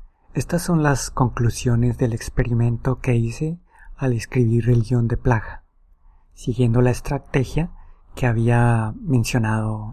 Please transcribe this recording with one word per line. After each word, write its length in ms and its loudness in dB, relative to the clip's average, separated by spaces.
Estas 280 -2
son 200 2
las 300 0
conclusiones 840 0
del 160 0
experimento 880 -2
que 160 0
hice 460 -2
al 200 -2
escribir 540 2
el 140 6
guión 240 0
de 100 -2
Plaga, 460 -2
siguiendo 480 0
la 100 6
estrategia 800 -2
que 100 0
había 760 2
mencionado 920 0